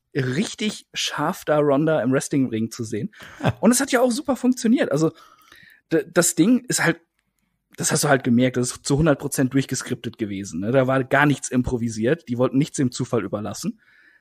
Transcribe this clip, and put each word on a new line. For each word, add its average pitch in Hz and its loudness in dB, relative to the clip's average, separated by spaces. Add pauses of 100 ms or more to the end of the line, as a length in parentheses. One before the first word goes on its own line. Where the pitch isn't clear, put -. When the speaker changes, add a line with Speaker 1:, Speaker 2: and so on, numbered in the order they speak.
(140)
Speaker 1:
richtig 143 -4
scharf - -6
da, 151 2
Ronda 147 2
im 120 0
Wrestling-Ring 127 0
zu - -10
sehen. 110 -6 (300)
Speaker 2:
Ah. 127 2
Speaker 1:
Und 208 6
es 247 2
hat 269 -2
ja 240 2
auch 254 4
super 254 -4
funktioniert. 247 0
Also, 156 2 (800)
d-, - 0
das - 0
Ding 226 4
ist 165 -2
halt, 160 0 (720)
das - -4
hast 147 0
du 147 0
halt 135 2
gemerkt, 127 2
das 123 -2
ist - -16
zu 143 2
hundert 147 2
Prozent 135 -2
durchgeskriptet 127 -4
gewesen, 98 -8
ne? 107 -2
Da 131 4
war 131 0
gar 139 4
nichts - -2
improvisiert. 123 -2
Die 120 -4
wollten 127 0
nichts 147 0
dem 127 0
Zufall 120 -2
überlassen. 107 -8 (420)